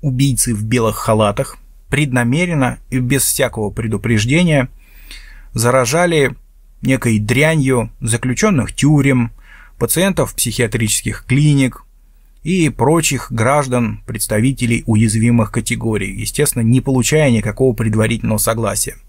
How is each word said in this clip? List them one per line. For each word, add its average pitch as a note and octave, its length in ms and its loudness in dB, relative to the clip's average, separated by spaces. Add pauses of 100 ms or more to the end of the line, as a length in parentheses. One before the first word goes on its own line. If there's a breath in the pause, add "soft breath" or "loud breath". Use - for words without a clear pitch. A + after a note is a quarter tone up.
убийцы C3 520 0
в G#2+ 120 -4
белых A2+ 320 0
халатах, G#2+ 640 0 (320)
преднамеренно C3+ 880 0 (100)
и C3 80 -2
без B2+ 240 0
всякого A2+ 480 -2
предупреждения A#2 960 0 (840 loud breath)
заражали C3 840 2 (480)
некой A#2+ 380 2
дрянью C3 800 0
заключенных B2 760 0
тюрем, C3+ 560 2 (480 loud breath)
пациентов - 560 0
психиатрических A2 920 -2
клиник C#3 600 2 (580)
и E3 260 0
прочих C#3+ 640 0
граждан, A#2+ 760 0
представителей A#2 800 0
уязвимых A2+ 640 2
категорий, A2 600 -4
естественно, A2+ 500 -2
не B2 180 4
получая C3+ 500 2
никакого A#2+ 460 0
предварительного A2 640 0
согласия. A2+ 580 -2 (120)